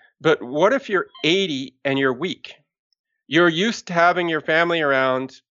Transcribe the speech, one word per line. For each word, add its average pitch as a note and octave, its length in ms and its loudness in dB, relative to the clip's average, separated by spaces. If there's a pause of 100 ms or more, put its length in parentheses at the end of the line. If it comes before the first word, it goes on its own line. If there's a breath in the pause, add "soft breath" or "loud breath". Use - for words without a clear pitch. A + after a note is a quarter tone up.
(200 soft breath)
but D#3 220 2
what D3+ 320 0
if - 160 -4
you're F#3+ 180 -2 (160)
eighty D#3 520 -2 (100)
and C#3 140 -2
you're C3+ 140 0
weak? C#3+ 420 -10 (720)
You're F3 220 4
used F#3+ 380 -2
to F3+ 60 -8
having E3+ 340 2
your D#3 140 -2
family E3+ 400 0
around C3 680 0